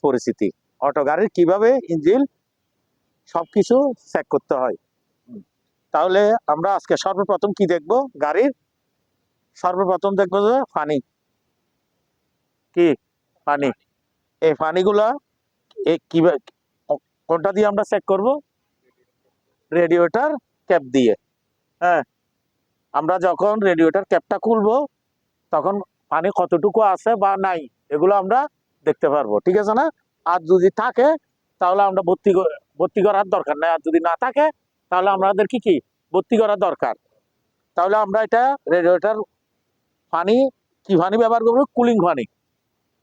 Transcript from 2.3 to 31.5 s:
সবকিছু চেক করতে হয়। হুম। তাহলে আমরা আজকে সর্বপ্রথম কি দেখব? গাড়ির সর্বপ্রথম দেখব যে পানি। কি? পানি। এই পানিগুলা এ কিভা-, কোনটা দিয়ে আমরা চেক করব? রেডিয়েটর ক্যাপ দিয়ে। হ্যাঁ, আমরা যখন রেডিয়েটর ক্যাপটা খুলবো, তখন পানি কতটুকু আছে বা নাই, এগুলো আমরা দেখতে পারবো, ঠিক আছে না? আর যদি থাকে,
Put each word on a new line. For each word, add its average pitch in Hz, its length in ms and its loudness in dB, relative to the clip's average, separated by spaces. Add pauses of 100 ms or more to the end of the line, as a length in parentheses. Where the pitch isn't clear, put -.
সবকিছু 233 760 0
চেক - 300 -8
করতে 147 260 -2
হয়। 127 200 -2 (540)
হুম। 113 120 -20 (500)
তাহলে 185 420 2 (140)
আমরা 170 280 -2
আজকে 170 220 -2
সর্বপ্রথম 196 540 -4
কি 196 140 -2
দেখব? 180 420 -2 (140)
গাড়ির 175 300 0 (1040)
সর্বপ্রথম 185 600 -2
দেখব 196 340 0
যে 262 140 0 (100)
পানি। 151 260 -4 (1700)
কি? 170 220 2 (500)
পানি। 143 260 -2 (680)
এই 160 120 2
পানিগুলা 190 600 0 (720)
এ 165 120 0 (120)
কিভা-, - 880 -2 (300)
কোনটা 165 240 -2
দিয়ে 208 160 0
আমরা 208 160 -2
চেক 196 240 -4
করব? 214 320 0 (1300)
রেডিয়েটর 175 640 0 (320)
ক্যাপ 175 140 2
দিয়ে। 127 320 2 (680)
হ্যাঁ, 175 240 2 (880)
আমরা 160 280 -2
যখন 185 400 0
রেডিয়েটর 175 440 2
ক্যাপটা 190 380 -4
খুলবো, 226 460 0 (640)
তখন 180 300 -2 (280)
পানি 160 260 -2
কতটুকু 180 460 0
আছে 208 340 0
বা 196 220 0
নাই, 180 300 -4 (220)
এগুলো 165 260 2
আমরা 214 320 0 (360)
দেখতে 151 260 0
পারবো, 120 300 -2
ঠিক 185 180 0
আছে 208 160 0
না? 277 160 0 (360)
আর 175 140 0
যদি 180 300 2
থাকে, 247 460 0 (440)